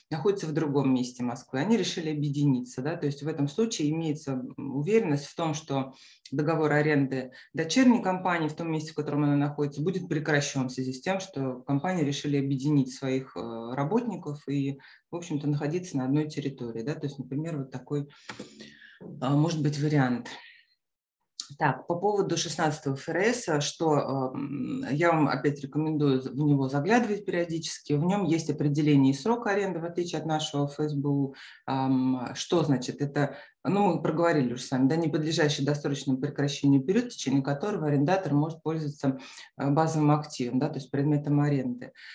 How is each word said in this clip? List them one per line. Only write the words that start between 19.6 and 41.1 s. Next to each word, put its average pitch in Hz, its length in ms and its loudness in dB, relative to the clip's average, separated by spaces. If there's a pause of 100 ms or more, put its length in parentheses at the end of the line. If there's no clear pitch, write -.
быть 147 160 0
вариант. 135 500 2 (1300)
Так, 147 280 0
по 170 100 -2
поводу 190 420 0
шестнадцатого 151 560 -2
Ф - 160 -8
Р 165 80 -2
С, 226 300 0
а, 151 120 2
что, 143 760 0
эм, 135 560 -6
я 165 220 4
вам 156 160 4
опять 147 320 0
рекомендую 147 640 0
в 127 140 -8
него 139 320 4
заглядывать 202 580 2
периодически. 170 640 -4
В 147 100 2
нём 190 220 2
есть 151 240 0
определение 147 640 4
и 135 40 0
срок 233 300 0
аренды, 196 320 0
в 160 60 -6
отличие 170 360 -4
от 151 60 -8
нашего 151 400 0
Ф 143 140 -8
С 151 140 0
Б 143 140 0
У. 139 260 0 (320)
Ам, 131 680 2
что 170 300 0
значит 139 380 0
это? 143 340 -2 (260)
Ну, 190 320 2
мы 143 80 -2
проговорили 156 520 2
уже 123 80 -8
с - 80 -12
вами, 131 180 4
да, 156 80 4
не 165 120 0
подлежащий 151 560 2
досрочному 143 540 0
прекращению 143 640 2
период, 220 300 0
в - 40 -14
течение 135 260 0
которого 156 460 -2
арендатор 147 440 2
может 156 300 0
пользоваться, 147 560 -2 (400)
э, 139 120 0
базовым 151 420 4
активом, 131 460 0
да, 147 120 2
то 143 80 -6
есть - 120 -12
предметом 143 500 2